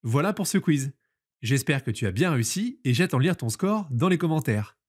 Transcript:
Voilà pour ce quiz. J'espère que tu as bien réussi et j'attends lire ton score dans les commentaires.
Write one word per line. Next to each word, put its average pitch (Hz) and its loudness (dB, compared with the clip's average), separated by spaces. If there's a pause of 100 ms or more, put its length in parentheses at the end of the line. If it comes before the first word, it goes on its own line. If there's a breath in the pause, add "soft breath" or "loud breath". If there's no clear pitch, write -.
Voilà 147 2
pour 196 -4
ce 202 0
quiz. 139 0 (500)
J'espère 135 0
que - -4
tu 107 -4
as 95 0
bien 165 2
réussi 180 -2
et 127 2
j'attends 143 2
lire 170 2
ton 117 -6
score 196 -2
dans 127 2
les 180 4
commentaires. 147 -2 (100)